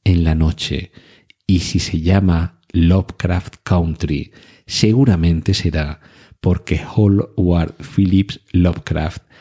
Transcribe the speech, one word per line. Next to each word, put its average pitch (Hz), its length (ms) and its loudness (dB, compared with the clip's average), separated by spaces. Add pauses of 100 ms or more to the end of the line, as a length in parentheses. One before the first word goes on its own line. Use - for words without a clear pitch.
en 87 180 4
la 80 140 2
noche. 78 560 -4 (520)
Y 90 160 2
si - 200 -4
se 80 200 -4
llama 87 600 0 (100)
Lovecraft 87 920 0
Country, 80 640 -2 (340)
seguramente 95 880 2
será 76 460 -4 (400)
porque 90 400 -2 (140)
Howard 92 880 0
Phillips 95 600 0 (100)
Lovecraft 82 720 -2 (160)